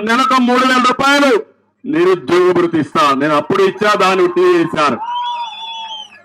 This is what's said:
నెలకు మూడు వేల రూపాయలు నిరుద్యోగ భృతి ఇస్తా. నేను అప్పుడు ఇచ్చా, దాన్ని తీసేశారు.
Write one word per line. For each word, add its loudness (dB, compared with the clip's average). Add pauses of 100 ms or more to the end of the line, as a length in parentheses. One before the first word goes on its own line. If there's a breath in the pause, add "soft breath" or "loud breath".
నెలకు 2
మూడు 2
వేల 0
రూపాయలు 2 (520)
నిరుద్యోగ 2 (100)
భృతి 0
ఇస్తా. -2 (180)
నేను 0
అప్పుడు 0
ఇచ్చా, -2 (100)
దాన్ని 2 (120)
తీసేశారు. 0 (1300)